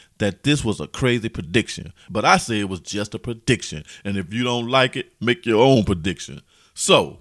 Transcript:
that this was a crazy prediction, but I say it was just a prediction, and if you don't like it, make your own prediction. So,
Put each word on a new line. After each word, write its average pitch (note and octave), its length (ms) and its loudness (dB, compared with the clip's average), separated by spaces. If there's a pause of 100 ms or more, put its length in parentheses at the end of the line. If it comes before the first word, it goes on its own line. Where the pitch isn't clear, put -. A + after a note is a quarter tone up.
(200)
that G2 240 -4
this C#3+ 200 0
was G#2+ 160 -2
a D2+ 80 -8
crazy A#2+ 420 0
prediction, F2+ 640 -4 (180)
but G#2+ 140 -2
I F#3+ 120 6
say A2+ 220 -2
it G2 100 -2
was F#2+ 100 -8
just G#2 360 -8
a - 40 -8
prediction, A2+ 640 -4 (200)
and G2 120 -4
if F2+ 140 -8
you A#2+ 120 -2
don't A#2+ 260 -2
like C3 260 2
it, - 240 -10
make A#2+ 280 -2
your A2 180 6
own C3+ 180 6
prediction. E2+ 580 -4 (340)
So, A2 460 2